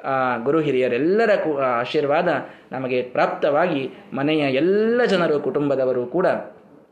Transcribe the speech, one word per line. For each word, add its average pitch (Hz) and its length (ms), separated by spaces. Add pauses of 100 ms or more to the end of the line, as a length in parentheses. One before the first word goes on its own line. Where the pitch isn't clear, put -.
ಆ 131 340
ಗುರು 139 220
ಹಿರಿಯರೆಲ್ಲರ 147 760
ಕೂ-, 147 260
ಆ 127 180
ಆಶೀರ್ವಾದ 147 480 (440)
ನಮಗೆ 127 300
ಪ್ರಾಪ್ತವಾಗಿ 147 880 (240)
ಮನೆಯ 147 260
ಎಲ್ಲ 196 640
ಜನರು 170 340
ಕುಟುಂಬದವರು 131 640
ಕೂಡ 170 220 (640)